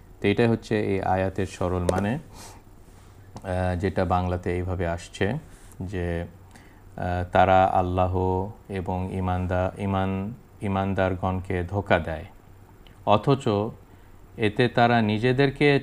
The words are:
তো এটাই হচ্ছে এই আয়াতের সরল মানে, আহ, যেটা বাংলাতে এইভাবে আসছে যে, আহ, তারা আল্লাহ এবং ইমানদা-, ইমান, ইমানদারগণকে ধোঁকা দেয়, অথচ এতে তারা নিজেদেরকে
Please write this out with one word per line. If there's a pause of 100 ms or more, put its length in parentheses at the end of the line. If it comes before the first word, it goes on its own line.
(200)
তো
এটাই
হচ্ছে
এই
আয়াতের
সরল
মানে,
আহ,
যেটা
বাংলাতে
এইভাবে
আসছে (420)
যে,
আহ,
তারা
আল্লাহ (540)
এবং
ইমানদা-,
ইমান, (280)
ইমানদারগণকে
ধোঁকা
দেয়, (840)
অথচ (880)
এতে
তারা
নিজেদেরকে